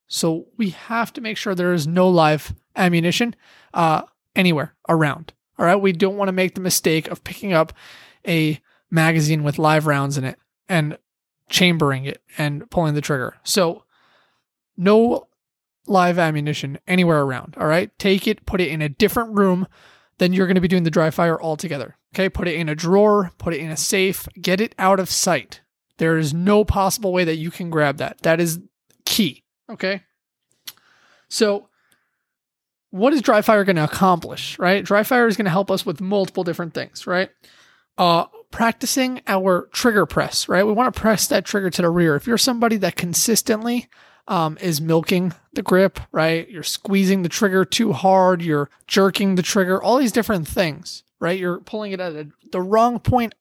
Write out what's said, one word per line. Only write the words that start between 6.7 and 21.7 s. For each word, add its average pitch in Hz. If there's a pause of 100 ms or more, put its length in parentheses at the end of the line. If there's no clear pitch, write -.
of -
picking 196
up 160 (520)
a 156 (280)
magazine 160
with 147
live 156
rounds 139
in 131
it 131 (300)
and 156 (520)
chambering 151
it - (160)
and 147
pulling 160
the 147
trigger. 131
So 170 (920)
no 220 (600)
live 180
ammunition 147 (100)
anywhere 170
around. 135
All 175
right. 175
Take 196
it, 214
put 185
it 170
in 156
a 151
different 220
room 190 (520)
than 180
you're 190
gonna 185
be 180
doing 180
the 160
dry 160
fire 165
altogether. 156 (160)